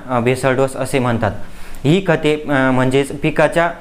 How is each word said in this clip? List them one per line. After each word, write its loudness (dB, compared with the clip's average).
अ, 0
भेसळ 2
डोस 0
असे -2
म्हणतात. 0
ही 2
खते, 0
अ, 2
म्हणजेच 2
पिकाच्या 0